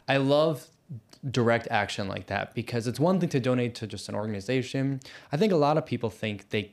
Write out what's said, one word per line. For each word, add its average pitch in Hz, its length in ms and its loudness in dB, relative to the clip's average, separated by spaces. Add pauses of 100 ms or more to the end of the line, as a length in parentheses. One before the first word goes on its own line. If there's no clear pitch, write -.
I 135 100 2
love 143 500 2 (640)
direct 117 400 2
action 101 380 0
like 98 200 -6
that, 101 260 -4
because 117 340 -4
it's 120 120 -4
one 175 200 4
thing 175 100 0
to 135 120 0
donate 123 340 0
to 110 120 -8
just 98 200 -10
an 107 80 -6
organization. 127 840 -2 (300)
I 147 60 -2
think 208 140 4
a 180 60 4
lot 147 200 4
of - 80 0
people 117 240 -2
think 107 420 -6
they 107 220 0